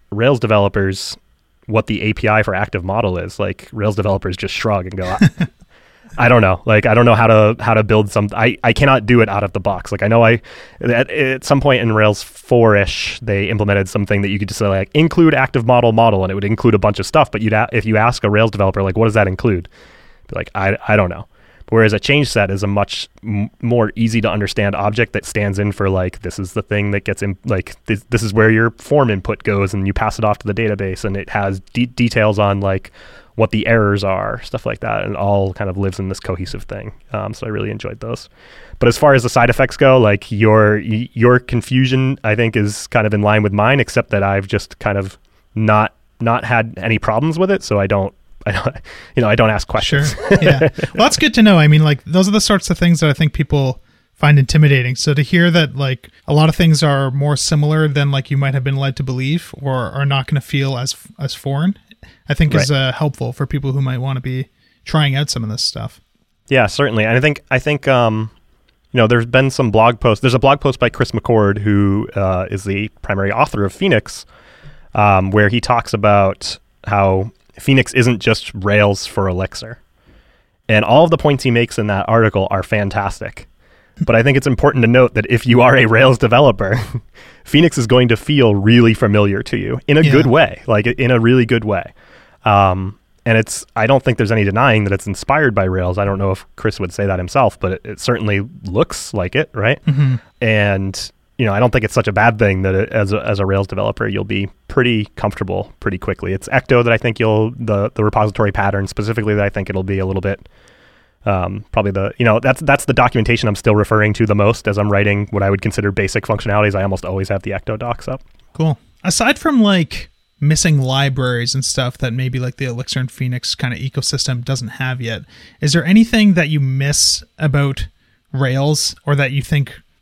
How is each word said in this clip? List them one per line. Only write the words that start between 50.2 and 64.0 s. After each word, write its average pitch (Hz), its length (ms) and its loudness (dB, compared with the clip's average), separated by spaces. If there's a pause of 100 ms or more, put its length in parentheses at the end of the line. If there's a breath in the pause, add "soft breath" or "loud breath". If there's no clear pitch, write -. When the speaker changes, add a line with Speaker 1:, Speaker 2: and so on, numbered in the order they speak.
Speaker 2:
Yeah. 147 320 4
Speaker 1:
<laughs> - 40 -12 (160)
Speaker 2:
Well, 214 120 2
that's 294 100 0
good 302 160 0
to 233 100 4
know. 208 160 6
I 151 80 6
mean, 151 160 6
like, 147 220 0
those 185 240 0
are - 20 -2
the 208 120 2
sorts - 260 0
of 170 80 -2
things 175 240 2
that 156 80 2
I 143 60 2
think 156 180 -2
people 139 480 -2 (360)
find 147 220 4
intimidating. 135 580 2
So 151 180 -2
to 147 80 0
hear 175 280 2
that, 160 260 0
like, 135 340 -6 (180 soft breath)
a 143 60 0
lot 156 160 4
of - 40 -4
things 156 280 2
are 139 280 0
more 139 280 -2
similar 156 500 0
than, 143 220 0
like, 135 200 -4
you 143 60 -2
might 135 160 -2
have 135 100 -4
been 135 140 -4
led 135 200 -4
to 147 60 -8
believe, 135 600 -6
or 139 120 -4
are 131 300 -4
not 139 220 -2
gonna 143 160 -2
feel 135 340 -4
as, 127 180 -6 (240)
as 135 160 -8
foreign, 147 440 -4 (500 soft breath)
I 147 60 -2
think 151 200 2
is, 143 160 2
Speaker 1:
Right. 143 60 2
Speaker 2:
uh, 131 160 0
helpful 131 400 -4
for 139 140 -6
people 135 260 -4
who 139 80 -2
might 131 160 -4
wanna 131 240 -6